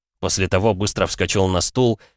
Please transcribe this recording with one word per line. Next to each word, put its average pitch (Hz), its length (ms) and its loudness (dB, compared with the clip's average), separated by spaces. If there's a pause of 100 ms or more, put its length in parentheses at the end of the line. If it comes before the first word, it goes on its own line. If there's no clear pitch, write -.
(200)
После 95 280 0
того 98 260 2
быстро 95 320 -2
вскочил 95 420 0
на 90 120 0
стул 117 380 0 (180)